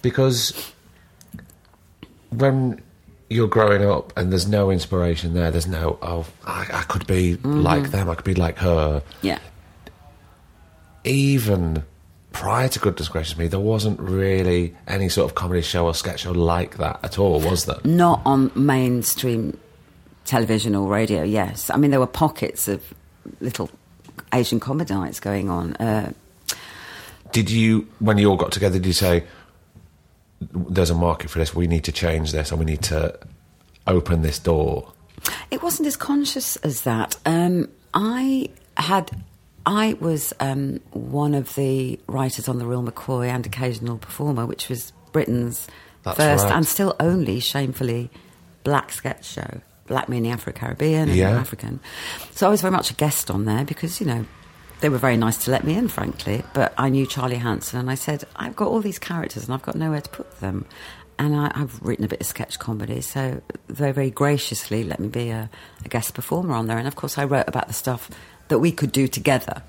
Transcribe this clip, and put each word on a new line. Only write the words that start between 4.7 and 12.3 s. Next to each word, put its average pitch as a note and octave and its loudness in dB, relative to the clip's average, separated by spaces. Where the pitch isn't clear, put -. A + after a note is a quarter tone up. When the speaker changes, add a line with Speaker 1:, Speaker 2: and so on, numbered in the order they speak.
Speaker 1:
inspiration F2 0
there, E2+ 2
there's E2 0
no, E2 -2
"Oh, E2 -6
I, - -6
I - -2
could - -2
be F#2 2
Speaker 2:
Mm-hmm. D3 0
Speaker 1:
like C#3+ 4
them, F#2+ 0
I E2+ -2
could - -8
be F#2+ 2
like E2+ 2
her." D2+ 2
Speaker 2:
Yeah. F#2+ 0
Speaker 1:
Even G#2+ 2